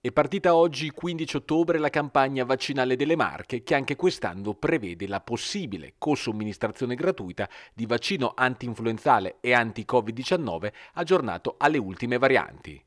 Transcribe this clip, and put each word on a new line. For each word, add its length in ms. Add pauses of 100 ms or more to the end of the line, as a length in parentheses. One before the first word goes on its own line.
È 60
partita 420
oggi, 380
quindici 440
ottobre, 440
la 100
campagna 540
vaccinale 520
delle 200
Marche, 480
che 100
anche 220
quest'anno 580
prevede 540
la 120
possibile 800
cosomministrazione 960
gratuita 560 (240)
di 140
vaccino 480
antinfluenzale 1040
e 140
anti-covid 600
diciannove 600 (200)
aggiornato 640
alle 220
ultime 400
varianti. 680